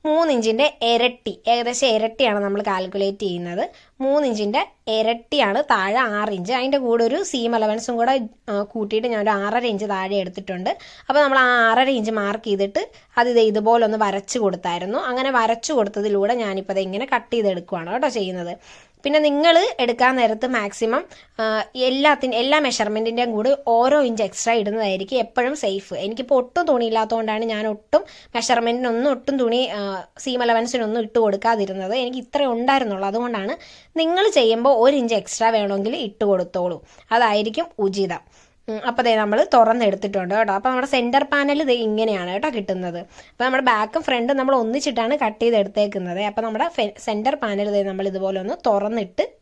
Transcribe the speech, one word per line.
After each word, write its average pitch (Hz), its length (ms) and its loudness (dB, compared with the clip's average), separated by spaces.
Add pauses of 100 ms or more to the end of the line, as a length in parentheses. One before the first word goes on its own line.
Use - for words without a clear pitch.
മൂന്ന് 311 300 2
ഇഞ്ചിൻ്റെ 226 300 2 (240)
ഇരട്ടി, 233 440 0 (180)
ഏകദേശം 240 440 0
ഇരട്ടിയാണ് 220 480 0
നമ്മൾ 202 240 -2
കാൽക്കുലേറ്റ് 196 580 -4
ചെയ്യുന്നത്. 175 360 -6 (420)
മൂന്ന് 285 260 2
ഇഞ്ചിൻ്റെ 214 320 -2 (360)
ഇരട്ടിയാണ് 233 640 0 (120)
താഴെ 202 280 0 (180)
ആറ് 214 200 -2
ഇഞ്ച്. 180 200 -6
അതിൻ്റെ 269 280 0
കൂടെ 233 220 2
ഒരു 269 120 0 (120)
സീം 233 260 -2
അലവൻസും 220 420 -2
കൂടെ, 240 140 2 (380)
ആ, 202 40 -4 (180)
കൂട്ടിയിട്ട് 220 400 -2
ഞാനൊരു 214 200 0 (120)
ആറര 226 260 -2
ഇഞ്ച് 202 220 -4
താഴെ 190 300 -2
എടുത്തിട്ടുണ്ട്. 190 480 -6 (360)
അപ്പോൾ 277 160 4
നമ്മൾ 269 220 4
ആ - 20 4 (220)
ആറര 254 200 4 (100)
ഇഞ്ച് 220 200 -2
മാർക്ക് 208 300 -4
ചെയ്തിട്ട് 196 340 0 (340)
അത് 240 160 4
ഇതേ 233 180 6
ഇതുപോലെ 220 380 4
ഒന്ന് 220 160 -2
വരച്ച് 196 400 -4
കൊടുത്തായിരുന്നു. 185 540 -2 (100)
അങ്ങനെ 262 300 -2
വരച്ച് 233 400 0
കൊടുത്തതിലൂടെ 202 640 0
ഞാനിപ്പോൾ 190 320 -6
അത് 190 120 0
ഇങ്ങനെ 202 280 -6
കട്ട് 233 200 -4
ചെയ്തെടുക്കുവാണ് 180 580 -2
കേട്ടോ 262 260 0
ചെയ്യുന്നത്. 180 340 -6 (500)
പിന്നെ 294 240 2
നിങ്ങൾ 302 280 4 (280)
എടുക്കാൻ 247 360 2
നേരത്ത് 220 360 2
മാക്സിമം, 226 480 -2 (380)
ആ, 220 40 0 (420)
എല്ലാത്തിൻ-, 269 540 2
എല്ലാ 269 160 2 (100)
മെഷർമെന്റിന്റെയും 226 680 -2
കൂടെ 220 160 0 (240)
ഓരോ 262 240 4 (100)
ഇഞ്ച് 220 180 -2
എക്സ്ട്രാ 226 340 -2
ഇടുന്നതായിരിക്കും 208 640 -2
എപ്പോഴും 254 380 -2
സേഫ്. 196 320 -4 (100)
എനിക്കിപ്പോൾ 247 360 -2
ഒട്ടും 330 300 -2
തുണിയില്ലാത്തതുകൊണ്ടാണ് 226 840 0
ഞാൻ 214 100 -4 (100)
ഒട്ടും 285 300 0 (320)
മെഷർമെന്റിനൊന്നും 233 800 0
ഒട്ടും 262 260 -4
തുണി, 240 200 2 (180)
ആ, - 20 -6 (440)
സീം 254 220 -2
അലവൻസിനൊന്നും 233 600 0
ഇട്ട് 226 180 0
കൊടുക്കാതിരുന്നത്. 202 800 -2
എനിക്ക് 254 220 -6
ഇത്രേ 285 220 0 (100)
ഉണ്ടായിരുന്നുള്ളൂ. 233 540 0
അതുകൊണ്ടാണ് 233 440 -4 (460)
നിങ്ങൾ 339 220 2 (160)
ചെയ്യുമ്പോൾ 233 360 4 (100)
ഒരു 277 160 6
ഇഞ്ച് 226 200 0
എക്സ്ട്രാ - 360 -2
വേണമെങ്കിൽ 202 380 -2 (120)
ഇട്ട് 202 240 -6
കൊടുത്തോളൂ, 180 480 -2 (360)
അതായിരിക്കും 220 520 2 (200)
ഉചിതം. 190 360 -4 (460)
ഉം, 214 100 -6 (100)
അപ്പോൾ 240 160 0
ദേ 233 60 4 (100)
നമ്മൾ 208 180 2 (140)
തുറന്നെടുത്തിട്ടുണ്ട് 202 840 2
കേട്ടോ. 214 220 2
അപ്പോൾ 202 140 0
നമ്മുടെ 262 220 -2
സെന്റർ 254 380 2
പാനൽ 285 280 2 (100)
ദേ 247 60 4 (100)
ഇങ്ങനെയാണ് 214 480 0
കേട്ടോ 202 240 -2
കിട്ടുന്നത്. 185 420 -6 (320)
അപ്പോൾ - 140 -4
നമ്മുടെ 262 240 0
ബാക്കും 220 380 0
ഫ്രണ്ടും 254 320 0
നമ്മൾ 262 240 2
ഒന്നിച്ചിട്ടാണ് 233 600 -2
കട്ട് 214 200 -2
ചെയ്തെടുത്തേക്കുന്നത്. 202 840 0
അപ്പോൾ 214 160 -4
നമ്മുടെ 220 220 -2 (100)
ഫെ-, 208 180 -2 (120)
സെന്റർ 220 360 0
പാനൽ 208 320 -2
ദേ 202 140 4
നമ്മൾ 190 220 -4
ഇതുപോലെ 190 320 -4
ഒന്ന് 254 140 -6 (100)
തുറന്നിട്ട് 208 580 -2 (160)